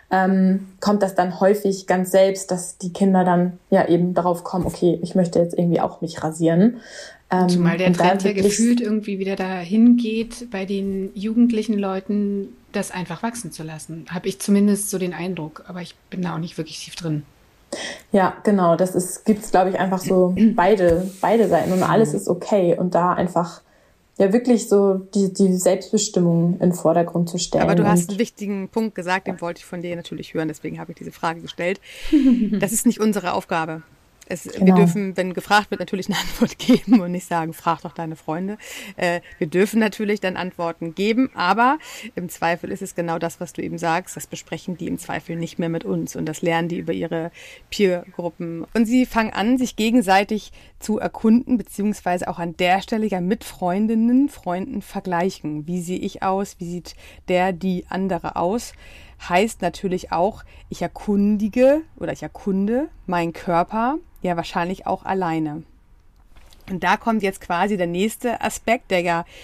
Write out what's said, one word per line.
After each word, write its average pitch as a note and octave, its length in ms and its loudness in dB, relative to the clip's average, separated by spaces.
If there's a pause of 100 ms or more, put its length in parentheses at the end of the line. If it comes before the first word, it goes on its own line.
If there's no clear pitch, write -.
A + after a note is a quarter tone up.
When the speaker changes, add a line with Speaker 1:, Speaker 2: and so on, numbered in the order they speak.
(100)
Speaker 1:
ähm, F#3+ 560 2 (140)
kommt G#3 220 2
das F#3+ 120 0
dann F3+ 240 0
häufig G3 480 2
ganz F#3 240 0
selbst, F#3+ 400 4
dass F3+ 280 -6
die F3 140 -6
Kinder F#3+ 320 4
dann F3+ 340 2 (120)
ja F#3+ 160 4
eben E3+ 280 2
darauf F3 280 0
kommen, F3 240 -4
„Okay, E3+ 360 0
ich F3+ 120 -8
möchte F3 240 2
jetzt E3+ 180 2
irgendwie E3+ 240 2
auch - 200 -4
mich - 240 -8
rasieren.“ E3 540 4 (520)
Ähm, F#3 200 2
Speaker 2:
Zumal E3+ 260 4
der F#3 120 2
Speaker 1:
und F3 120 4
da E3+ 40 4
Speaker 2:
Trend F#3+ 180 4
ja G3+ 80 4
Speaker 1:
wirklich G3 180 0
Speaker 2:
gefühlt A#3 320 2
irgendwie G#3 380 -2
wieder F#3+ 180 -4
dahin F#3+ 600 4
geht, A3+ 540 -4
bei F#3+ 140 -4
den G3 500 -4
jugendlichen A3 640 -2
Leuten G3+ 680 -4 (240)
das G3 180 -6
einfach E3+ 320 -10
wachsen A#3 300 -8
zu - 100 -14
lassen. D#3+ 480 -14
Hab F3 160 -8
ich F#3+ 140 -6
zumindest G3+ 500 2
so F#3+ 80 -4
den F3+ 140 -4
Eindruck, E3 560 -8
aber F3+ 140 -12
ich E3 120 -16 (160)
bin F#3+ 120 -8
da F3 120 -4
auch D#3+ 60 -6
nicht E3+ 160 -8
wirklich D#3+ 280 -10
tief - 120 -16
drin. D3+ 260 -4 (920)
Speaker 1:
Ja, F#3 220 4 (100)
genau, F3+ 320 4
das F#3 180 0
ist, - 300 -4
gibt's, - 260 0
glaub F#3 180 4
ich, F#3+ 100 -4
einfach F#3 200 0
so F#3 360 2 (100)
Speaker 2:
<clears throat> G#3+ 100 6
Speaker 1:
beide, F3+ 560 4 (100)
beide G#3 280 4
Seiten E3+ 240 2
und F#3 100 2
alles G3 300 4
Speaker 2:
Mhm. G3+ 40 -2
Speaker 1:
ist G3+ 120 -6
okay F3 500 2
und F3+ 160 -2
da F3 180 4
einfach - 480 -2 (580)
ja G3 140 4
wirklich A#3+ 360 4
so G3 260 6
die, F#3+ 380 0
die F#3 240 4
Selbstbestimmung F3+ 1000 2
in F#3 160 2
den - 20 0
Vordergrund E3+ 560 0
zu F3+ 100 -6
stellen D#3 260 0
Speaker 3:
Aber E3+ 100 2
du E3+ 120 4
hast F3 220 4
Speaker 1:
und - 20 -8
Speaker 3:
einen G3 80 -6
wichtigen G3+ 500 -4
Punkt A3 260 -4
gesagt, F#3 320 -4
den F#3 140 -8
wollte E3+ 180 -8
ich - 80 -20
von F3 160 -10
dir F3 140 -6
natürlich E3 360 -12
hören, D#3+ 160 -2
deswegen D#3+ 300 -10
habe E3 140 -14
ich - 60 -18
diese - 140 -14
Frage E3 280 -6
gestellt. F3+ 400 -6 (320)
Speaker 2:
<laughs> A#3+ 480 4
Speaker 3:
Das G3 120 0
ist A3+ 140 0
nicht A3+ 140 2
unsere G#3 340 0
Aufgabe. D#3+ 480 -4 (460)
Es, - 180 -10
wir - 120 -12
Speaker 1:
Genau. F#3+ 140 8
Speaker 3:
dürfen, F3+ 440 4
wenn F#3 180 -2
gefragt G3+ 360 2
wird, G3+ 80 -6
natürlich F#3 300 -6
eine F#3+ 100 -2
<laughs> - 20 -2
Antwort - 380 -2
geben A3+ 420 6
und F3 120 -4
nicht F3+ 160 -6
sagen, E3 240 -2
„Frag E3 300 -2
doch E3+ 100 -12
deine D#3+ 240 -8
Freunde.“ F#3+ 420 -6 (380)
Äh, F3 240 0 (180)
wir F3+ 80 -2
dürfen F#3+ 320 2
natürlich G#3 400 0
dann F#3 180 -4
Antworten E3+ 600 -6
geben, A3+ 380 0
aber A3+ 440 2 (380)
im F3+ 120 -8
Zweifel E3+ 440 -4
ist G3 100 -8
es F#3+ 140 -12
genau E3+ 240 -4
das, E3 180 -6
was F3 140 -12
du - 100 -10
eben E3 160 -8
sagst, E3+ 380 -4
das D3 100 -14
besprechen - 500 -10
die - 120 -8
im - 100 -4
Zweifel - 380 -10
nicht E3 240 -8
mehr E3+ 80 -2
mit E3 160 -4
uns E3+ 320 -6
und E3 100 -6
das D#3 160 -8
lernen E3 260 0
die F3 100 -6
über E3 140 -6
ihre E3+ 380 -6 (400)
Peergruppen. F3 1040 -4
Und A3+ 120 2
sie B3 200 4
fangen A3+ 260 -2
an, A#3 260 2
sich B3 180 -4
gegenseitig G#3 760 2 (300)
zu G#3+ 180 -2
erkunden, A#3+ 580 2
beziehungsweise G3 720 -4
auch F3+ 140 -6
an E3+ 160 -8
der F#3 260 2
Stelle A3 240 -2
ja F#3+ 140 -2
mit F#3+ 240 -2
Freundinnen, A3+ 840 2
Freunden F#3 540 -6
vergleichen. E3+ 840 -4
Wie F3+ 120 -4
sehe F3 200 -6
ich - 240 -8
aus? G3 340 -2
Wie E3+ 100 -10
sieht F3 280 -12 (320)
der, F#3 240 2
die F3+ 380 -2
andere F#3 440 -4
aus? G3 380 -2 (560)
Heißt F#3+ 340 0
natürlich F#3 500 -4
auch, F#3 300 -2 (260)
ich - 140 -8
erkundige G#3+ 1000 2 (140)
oder - 160 -8
ich - 120 -10
erkunde G#3 640 -2 (180)
meinen E3+ 260 -2
Körper A3 640 -2 (240)
ja F3+ 140 0
wahrscheinlich F3 500 -6
auch F#3 180 -4
alleine. D#3+ 580 -4 (1080)
Und F#3 140 -6
da F3+ 140 2
kommt A3 260 0
jetzt F#3+ 180 -2
quasi G3 360 0
der F3+ 100 0
nächste G#3 540 -2
Aspekt, - 500 -2
der F#3 100 2
ja E3+ 240 0 (200)